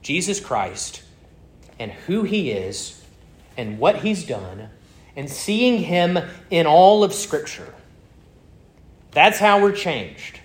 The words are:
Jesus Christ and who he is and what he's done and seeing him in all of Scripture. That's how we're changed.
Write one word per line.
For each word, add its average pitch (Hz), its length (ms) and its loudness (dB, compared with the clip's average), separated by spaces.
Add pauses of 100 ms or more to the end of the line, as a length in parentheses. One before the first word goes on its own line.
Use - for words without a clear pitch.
Jesus 180 380 -4
Christ - 640 -6 (720)
and 110 140 -10
who 208 320 -4
he 190 280 -2
is - 520 -8 (540)
and 107 220 -8
what 185 180 2
he's 208 280 -4
done 101 440 -12 (480)
and 139 120 -12
seeing 220 540 0
him 175 360 0 (300)
in 165 180 2
all 190 360 8
of 190 100 0
Scripture. - 600 -8 (1400)
That's 190 260 4
how 202 240 4
we're 202 120 2
changed. 117 720 -8